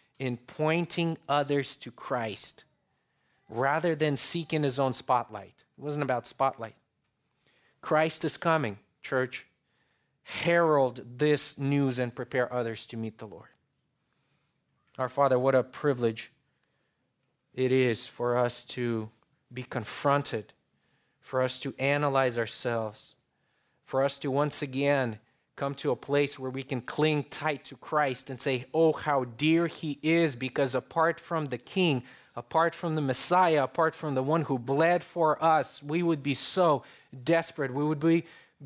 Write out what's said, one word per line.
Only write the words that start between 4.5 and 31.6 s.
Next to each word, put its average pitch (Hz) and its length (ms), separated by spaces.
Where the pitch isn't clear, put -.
his 131 120
own 135 160
spotlight. 113 720
It 131 40
wasn't 147 200
about 123 240
spotlight. 120 480
Christ 160 440
is 151 120
coming, 143 420
church. 127 440
Herald 135 920
this 147 380
news 139 440
and 120 120
prepare 123 400
others 117 340
to 120 100
meet 113 220
the 113 80
Lord. 85 240
Our 131 100
Father, 131 300
what 131 160
a 127 80
privilege 120 720
it 127 160
is 127 380
for 120 280
us 123 280
to 117 460
be 127 80
confronted, 131 880
for - 200
us 127 200
to 131 180
analyze 135 580
ourselves, 113 800
for 131 180
us 139 160
to 143 120
once 139 300
again 135 600
come 139 220
to 143 160
a 120 40
place 143 400
where 131 140
we 135 140
can 131 160
cling 151 500
tight 151 360
to 131 100
Christ 147 520
and 131 120
say, 131 340
"Oh, 160 180
how 143 320
dear 156 440
he 151 340
is," 160 320
because 127 400
apart 160 440
from 156 280
the 123 100
King, 156 460